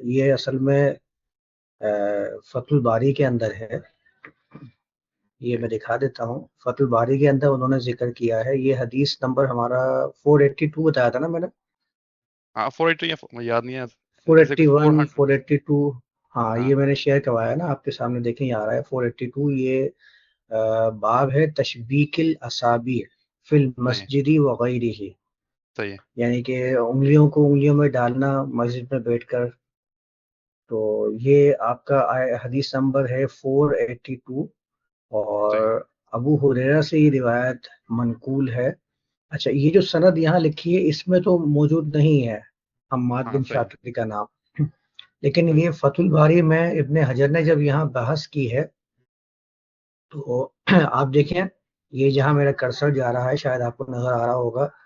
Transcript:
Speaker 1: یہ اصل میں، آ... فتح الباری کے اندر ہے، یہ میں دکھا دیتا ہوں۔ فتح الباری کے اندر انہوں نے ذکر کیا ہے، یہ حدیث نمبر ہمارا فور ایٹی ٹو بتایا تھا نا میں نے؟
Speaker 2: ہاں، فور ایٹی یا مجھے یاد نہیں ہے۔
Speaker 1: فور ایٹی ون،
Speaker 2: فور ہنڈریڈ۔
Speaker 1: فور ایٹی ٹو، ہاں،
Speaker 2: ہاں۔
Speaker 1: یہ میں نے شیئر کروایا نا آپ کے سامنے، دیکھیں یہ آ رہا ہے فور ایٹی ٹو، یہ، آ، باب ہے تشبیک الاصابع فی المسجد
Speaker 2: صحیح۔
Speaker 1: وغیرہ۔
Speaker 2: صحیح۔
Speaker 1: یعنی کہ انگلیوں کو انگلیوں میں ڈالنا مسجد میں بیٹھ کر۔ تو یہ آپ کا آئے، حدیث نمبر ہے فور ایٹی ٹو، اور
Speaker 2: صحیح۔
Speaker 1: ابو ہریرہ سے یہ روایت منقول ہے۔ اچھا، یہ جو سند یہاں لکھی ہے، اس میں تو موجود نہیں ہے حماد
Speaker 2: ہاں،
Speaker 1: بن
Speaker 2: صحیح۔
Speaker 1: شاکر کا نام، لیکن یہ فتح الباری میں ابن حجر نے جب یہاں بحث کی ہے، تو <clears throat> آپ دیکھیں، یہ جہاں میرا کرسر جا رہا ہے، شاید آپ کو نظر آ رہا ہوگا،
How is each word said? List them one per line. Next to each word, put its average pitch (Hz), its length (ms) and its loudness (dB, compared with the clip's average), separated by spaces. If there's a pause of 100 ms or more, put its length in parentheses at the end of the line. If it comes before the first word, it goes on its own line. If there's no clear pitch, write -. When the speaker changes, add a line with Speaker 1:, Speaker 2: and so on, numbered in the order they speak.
Speaker 1:
یہ 135 300 2
اصل 131 240 -4
میں، 139 360 2 (840)
آ... 107 60 -8 (600)
فتح - 300 -6
الباری 123 380 2
کے 139 120 0
اندر 117 280 -2
ہے، 110 260 -10 (1600)
یہ 120 180 -4
میں 117 120 -6
دکھا 113 260 -4
دیتا 123 280 -4
ہوں۔ 120 160 -8
فتح - 440 -6
الباری 120 360 0
کے 147 100 4
اندر 139 180 2
انہوں 131 220 0
نے 135 100 0
ذکر 123 320 -4
کیا 113 340 -2
ہے، 135 120 -2
یہ 135 180 0
حدیث 127 460 -2
نمبر 131 240 0
ہمارا 127 640 -2
فور 143 320 2
ایٹی 143 260 2
ٹو 151 180 -4
بتایا 139 260 2
تھا 120 100 -4
نا 156 80 -4
میں 170 120 -4
نے؟ 175 80 -6 (1080)
Speaker 2:
ہاں، 110 140 -4
فور 160 180 -2
ایٹی 165 200 -2
یا 156 80 -4 (180)
مجھے 120 140 -8
یاد 117 140 0
نہیں 127 140 -10
ہے۔ 131 80 -8 (420)
Speaker 1:
فور 160 120 6
ایٹی 151 300 6
ون، 147 160 4
Speaker 2:
فور 151 80 6
ہنڈریڈ۔ 151 200 2
Speaker 1:
فور 139 180 0
ایٹی 139 280 0
ٹو، 143 340 0 (440)
ہاں، 120 100 -2
Speaker 2:
ہاں۔ 113 120 -2
Speaker 1:
یہ 131 180 2
میں 139 100 2
نے 139 100 2
شیئر 139 240 2
کروایا 117 360 -2
نا 165 160 -4
آپ 131 120 -6
کے 131 80 -6
سامنے، 123 280 -6
دیکھیں 120 280 -4
یہ 120 60 -2
آ 107 120 -4
رہا 110 80 -2
ہے 123 160 -2
فور 127 140 -4
ایٹی 120 220 -6
ٹو، 143 260 -4
یہ، 131 380 -2 (600)
آ، 113 400 0
باب 113 420 0
ہے 156 200 2
تشبیک 139 680 -2
الاصابع 120 800 -2 (500)
فی 151 60 2
المسجد 127 680 0
Speaker 2:
صحیح۔ 156 140 4
Speaker 1:
وغیرہ۔ 117 640 0 (760)
Speaker 2:
صحیح۔ 101 180 -8 (200)
Speaker 1:
یعنی 120 280 -2
کہ 127 340 -4
انگلیوں 139 520 4
کو 151 160 4
انگلیوں 143 300 4
میں 147 140 4
ڈالنا 131 540 0
مسجد 120 480 -6
میں 135 80 -2
بیٹھ 120 260 -4
کر۔ 123 200 -4 (1200)
تو 107 400 -2 (120)
یہ 143 400 6
آپ 120 260 -4
کا 139 220 2
آئے، 127 260 -2 (120)
حدیث 131 300 -4
نمبر 135 340 0
ہے 131 180 -2
فور 139 440 0
ایٹی 120 440 -4
ٹو، 131 280 -10 (640)
اور 104 420 -2
Speaker 2:
صحیح۔ 110 380 -2 (220)
Speaker 1:
ابو 135 400 2
ہریرہ 131 300 2
سے 156 180 0
یہ 147 200 4
روایت 123 480 -2 (220)
منقول 120 600 -2
ہے۔ 123 220 -2 (580)
اچھا، 147 220 -4
یہ 143 200 2
جو 190 100 6
سند 170 360 2
یہاں 160 220 2
لکھی 165 380 0
ہے، - 120 2
اس - 180 -6
میں 180 120 4
تو 180 200 2
موجود 151 560 0
نہیں 147 320 4
ہے 107 300 -10 (360)
حماد 123 300 -2
Speaker 2:
ہاں، 117 100 -8
Speaker 1:
بن 135 100 -2
Speaker 2:
صحیح۔ - 100 -8
Speaker 1:
شاکر 123 380 -6
کا 117 140 -4
نام، 107 200 -6 (960)
لیکن 156 380 2
یہ 165 120 0
فتح 147 300 0
الباری 160 400 4
میں 165 300 2
ابن 151 260 -2
حجر 135 300 2
نے 160 160 0
جب 151 180 2
یہاں 147 240 0
بحث 131 420 -4
کی 127 280 -4
ہے، 123 100 0 (1400)
تو 135 400 -6 (160)
<clears throat> 175 260 4
آپ 135 220 0
دیکھیں، 147 280 0 (500)
یہ 135 180 0
جہاں 139 240 2
میرا 143 180 2
کرسر 139 420 -2
جا 127 200 -2
رہا 123 160 -2
ہے، 143 80 -2
شاید 127 240 -4
آپ 120 160 -6
کو 131 120 -8
نظر 123 220 -4
آ 117 160 -2
رہا 120 80 -2
ہوگا، 127 340 -4 (160)